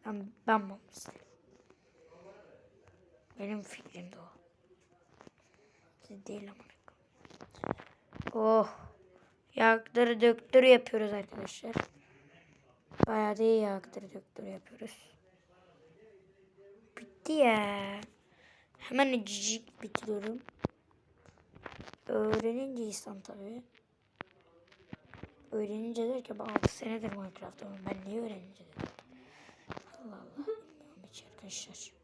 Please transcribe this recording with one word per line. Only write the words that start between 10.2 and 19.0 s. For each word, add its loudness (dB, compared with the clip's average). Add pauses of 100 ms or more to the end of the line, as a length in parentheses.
döktürü 8
yapıyoruz 8
arkadaşlar. -8 (1300)
Bayağı 0
da 0
iyi 4
yaktırı -8
döktürü -16
yapıyoruz. -16 (1800)
Bitti -8
ya. 2 (760)
Hemen 0